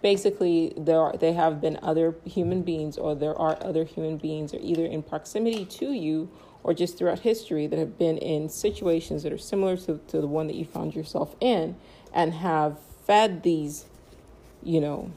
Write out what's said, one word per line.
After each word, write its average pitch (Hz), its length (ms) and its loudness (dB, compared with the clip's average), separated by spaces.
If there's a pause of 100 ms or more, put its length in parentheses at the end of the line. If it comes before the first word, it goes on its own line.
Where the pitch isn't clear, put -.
Basically, 190 720 2
there 160 240 4
are, 160 160 4
they 165 180 4
have 160 280 2
been 156 200 0
other 165 340 2 (100)
human 180 380 0
beings, 156 340 -2
or 151 180 0
there 147 220 -2
are 156 240 2
other 160 240 0
human 160 320 -6
beings, 156 360 -6
are - 60 -8
either 165 260 0
in 156 180 -4
proximity 214 640 -2
to - 260 -6
you 160 380 -2 (340)
or 170 100 2
just 170 240 -2
throughout 180 220 0
history 220 460 0
that 160 140 -2
have 160 180 -4
been 160 200 2
in 156 320 -2
situations 165 760 -2
that 156 80 -4
are - 60 -6
similar 190 400 0
to, 165 300 -4
to 160 120 -2
the 147 80 0
one 156 200 -2
that - 80 -6
you 165 100 -6
found 156 280 -6
yourself 156 460 -6
in, 180 360 2 (380)
and 170 200 2
have 160 440 0 (300)
fed 202 360 6
these, 156 420 0 (800)
you 165 160 2
know 147 380 -2